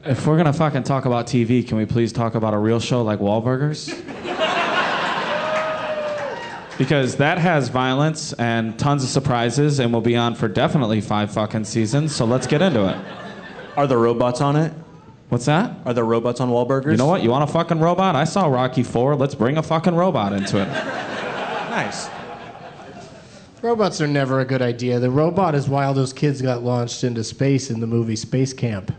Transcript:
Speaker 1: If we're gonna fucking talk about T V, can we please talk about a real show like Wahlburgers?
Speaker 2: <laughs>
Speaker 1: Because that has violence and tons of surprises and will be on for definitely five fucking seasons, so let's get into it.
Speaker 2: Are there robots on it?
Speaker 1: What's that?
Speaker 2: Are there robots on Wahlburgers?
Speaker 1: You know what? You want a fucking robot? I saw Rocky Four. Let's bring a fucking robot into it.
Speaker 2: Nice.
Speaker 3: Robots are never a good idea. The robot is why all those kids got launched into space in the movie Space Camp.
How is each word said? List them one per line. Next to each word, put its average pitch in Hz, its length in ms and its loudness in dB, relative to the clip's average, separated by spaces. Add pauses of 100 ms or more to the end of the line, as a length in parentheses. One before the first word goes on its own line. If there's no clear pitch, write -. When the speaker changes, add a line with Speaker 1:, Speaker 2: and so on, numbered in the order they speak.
Speaker 1:
If 139 220 -2
we're 156 120 4
gonna 156 160 4
fucking 143 300 0
talk 131 220 -2
about 120 220 0
T 120 160 2
V, 120 200 4
can 110 140 -2
we 107 80 0
please 113 260 0
talk 113 240 -2
about 110 180 0
a 104 40 2
real 113 220 2
show 120 240 0
like 107 160 0
Wahlburgers? 127 680 0 (240)
Speaker 2:
<laughs> - 40 -12 (2500)
Speaker 1:
Because 131 400 0
that 156 200 2
has 156 320 2
violence 131 640 0
and 117 460 -2
tons 143 240 2
of 120 60 -4
surprises 139 680 2
and 120 160 2
will 113 80 2
be 117 140 2
on 117 180 2
for 113 140 -2
definitely 113 520 2
five 104 320 0
fucking 107 340 -2
seasons, 123 500 0
so 120 100 2
let's 127 220 0
get 151 160 2
into 113 260 4
it. - 80 -2 (800)
Speaker 2:
Are 143 80 4
there 127 140 4
robots 120 420 2
on 143 140 2
it? 156 180 2 (560)
Speaker 1:
What's 120 160 0
that? 175 300 2 (100)
Speaker 2:
Are 123 80 -2
there 117 120 2
robots 117 360 2
on 123 80 2
Wahlburgers? 127 440 2
Speaker 1:
You 110 40 4
know 127 80 4
what? 180 160 4
You 113 80 2
want 139 180 2
a - 60 -6
fucking 165 260 0
robot? 175 360 2
I 139 80 2
saw 175 240 2
Rocky 127 340 2
Four. 123 340 2
Let's 135 200 0
bring 131 220 2
a 156 40 0
fucking 160 320 0
robot 151 400 2
into 98 260 -2
it. 95 60 2 (1040)
Speaker 2:
Nice. 208 400 -6 (1500)
Speaker 3:
Robots 220 400 0
are 147 60 2
never 135 320 2
a 127 60 2
good 127 180 0
idea. 123 340 0
The 127 140 2
robot 170 420 2
is 139 160 0
why 139 160 2
all 139 80 0
those 135 200 0
kids 139 280 0
got 123 220 0
launched 120 400 -2
into 117 200 -2
space 135 460 0
in 113 100 -4
the 117 60 -2
movie 113 300 0
Space 131 380 -2
Camp. 104 460 -4